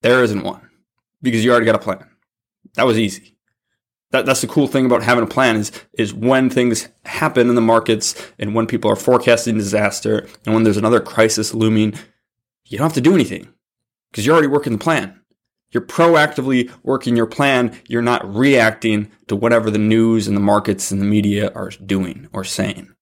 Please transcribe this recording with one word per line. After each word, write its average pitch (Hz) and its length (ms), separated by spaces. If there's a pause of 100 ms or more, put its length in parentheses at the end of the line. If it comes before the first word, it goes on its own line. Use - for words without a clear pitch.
There 123 240
isn't 104 180
one - 260 (540)
because 113 220
you 123 80
already 117 140
got 110 100
a - 20
plan. - 300 (680)
That - 120
was 113 120
easy. - 380 (720)
That, 131 160
that's 131 160
the 143 40
cool 143 200
thing 131 180
about 120 180
having 120 220
a - 40
plan 123 280
is, 104 160 (220)
is 104 180
when 127 380
things 123 380 (180)
happen 131 420
in 120 60
the 120 80
markets 113 520 (240)
and 107 160
when 113 120
people 110 240
are 110 60
forecasting 117 600
disaster 104 720 (160)
and 110 100
when 113 100
there's 107 120
another 110 240
crisis 110 540
looming, 110 400 (720)
you 98 120
don't 143 80
have 156 80
to 151 60
do 151 140
anything 127 340 (640)
'cause 107 140
you're 151 80
already 156 140
working 143 240
the 110 60
plan. 120 400 (520)
You're - 120
proactively 147 880 (120)
working 127 340
your 113 100
plan. 123 480 (140)
You're 120 140
not 117 320
reacting 110 760 (180)
to 104 80
whatever 110 340
the 107 80
news 110 500
and 101 80
the 101 60
markets 101 480
and 98 100
the 101 60
media 101 480
are 95 160
doing 98 640
or 95 100
saying. - 580